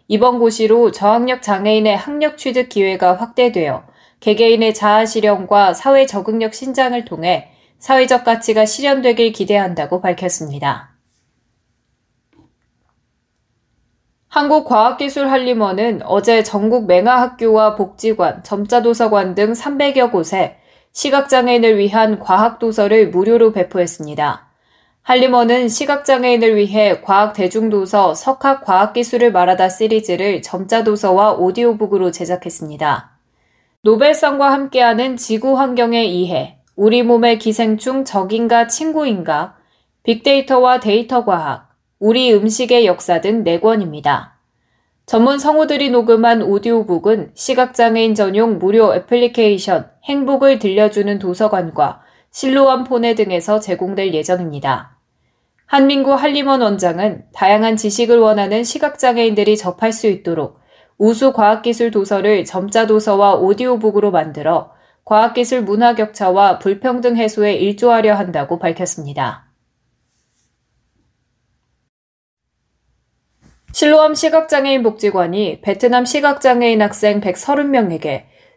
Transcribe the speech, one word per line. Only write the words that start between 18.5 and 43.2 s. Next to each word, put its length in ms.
등 180
삼백여 560
곳에 480
시각장애인을 840
위한 400
과학도서를 920
무료로 420
배포했습니다. 960
한림원은 640
시각장애인을 880
위해 460
과학 320
대중도서 840
석학 500
과학기술을 640
말하다 380
시리즈를 720
점자도서와 920
오디오북으로 760
제작했습니다. 1040
노벨상과 680
함께하는 640
지구 420
환경의 560
이해, 440
우리 280
몸의 360
기생충 640
적인가 640
친구인가, 880
빅데이터와 800
데이터 420
과학, 460
우리 360
음식의 520
역사 360